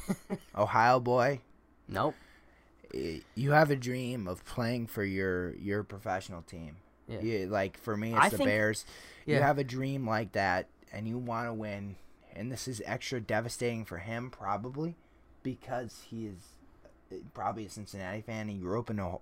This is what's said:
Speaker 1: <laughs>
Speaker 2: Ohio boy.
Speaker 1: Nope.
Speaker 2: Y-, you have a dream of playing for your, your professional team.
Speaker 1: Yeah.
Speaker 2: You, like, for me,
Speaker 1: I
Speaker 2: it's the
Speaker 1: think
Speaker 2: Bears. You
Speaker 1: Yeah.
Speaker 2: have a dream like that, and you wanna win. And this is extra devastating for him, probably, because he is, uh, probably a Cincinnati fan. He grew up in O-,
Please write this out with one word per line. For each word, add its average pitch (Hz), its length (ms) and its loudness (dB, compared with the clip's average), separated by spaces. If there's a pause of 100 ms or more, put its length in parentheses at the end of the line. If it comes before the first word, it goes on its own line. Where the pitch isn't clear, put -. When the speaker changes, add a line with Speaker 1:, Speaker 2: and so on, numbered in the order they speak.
(160)
Speaker 1:
<laughs> - 400 -8
Speaker 2:
Ohio 113 440 6
boy. 123 400 4 (480)
Speaker 1:
Nope. 113 280 0 (760)
Speaker 2:
Y-, 73 280 -4 (140)
you 135 160 2
have 151 200 8
a 143 60 4
dream 123 500 -4
of 90 180 -4
playing 117 420 0
for 110 160 -2
your, 95 520 2
your 101 280 -2
professional 92 580 -6
team. 82 360 -12 (300)
Speaker 1:
Yeah. 113 140 -6
Speaker 2:
You, 107 260 0
like, 98 300 2
for 110 180 -4
me, 110 180 -2
Speaker 1:
I 127 100 8
Speaker 2:
it's 196 80 6
the - 80 -2
Speaker 1:
think 269 100 4
Speaker 2:
Bears. 107 360 2 (400)
You 151 100 4
Speaker 1:
Yeah. 139 100 6
Speaker 2:
have 143 120 6
a 143 60 2
dream 131 440 -2
like 110 260 0
that, 92 340 2 (240)
and 107 160 -6
you 117 100 -2
wanna 120 360 -4
win. 101 420 -6 (380)
And 117 180 -6
this 120 160 -6
is 120 180 -6
extra 123 360 -2
devastating 113 640 0
for 87 120 -8
him, 113 320 -6
probably, 127 640 -4 (480)
because 127 680 -6
he 113 180 -6
is, 92 280 -14 (560)
uh, 92 40 -10 (180)
probably 107 320 -2
a 92 40 -10
Cincinnati 101 520 -6
fan. 110 280 -4
He 101 80 -4
grew 92 220 0
up 120 100 -4
in 107 100 0
O-, 90 220 -2